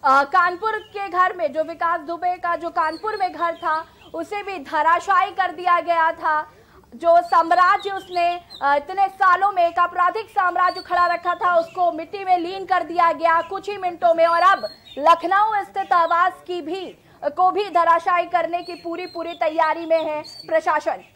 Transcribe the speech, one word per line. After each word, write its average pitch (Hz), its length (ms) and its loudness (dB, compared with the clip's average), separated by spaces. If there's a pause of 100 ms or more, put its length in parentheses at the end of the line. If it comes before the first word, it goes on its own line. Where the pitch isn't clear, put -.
अ, 277 180 4
कानपुर 359 480 0
के 415 380 -8
घर 370 260 0
में 311 180 -4
जो 311 100 -2
विकास 330 380 -4
दुबे 339 360 -6
का 349 180 -4
जो 330 140 -6
कानपुर 330 500 -4
में 359 140 -2
घर 339 220 -4
था, 330 300 -4 (280)
उसे 339 300 -8
भी 381 160 -10
धराशायी 349 720 2
कर 359 200 -2
दिया 349 280 0
गया 330 320 0
था। 311 400 -4 (440)
जो 339 260 4
साम्राज्य 359 680 2
उसने, 359 480 -2 (220)
अ, 277 140 2
इतने 370 320 0
सालों 381 440 2
में 349 160 2
एक 339 120 -2
आपराधिक 359 500 0
साम्राज्य 359 520 0
खड़ा 359 240 0
रखा 349 300 -2
था, 359 200 0
उसको 339 360 0
मिट्टी 330 320 -10
में 370 140 2
लीन 370 280 -6
कर 359 180 0
दिया 339 280 0
गया 330 300 2
कुछ 381 280 -8
ही 403 80 -8
मिनटों 349 360 0
में। 330 120 4
और 339 160 2
अब 381 260 4 (300)
लखनऊ 359 680 2
स्थित 392 300 -4
आवास 339 540 2
की 349 140 -6
भी, 320 360 -10 (260)
को 359 280 2
भी 392 180 -2
धराशायी 339 560 2
करने 339 380 -2
की 349 100 -12
पूरी, 339 320 -10
पूरी 339 280 -10
तैयारी 320 520 -2
में 320 180 0
है 302 180 -6
प्रशासन। 311 840 -2 (120)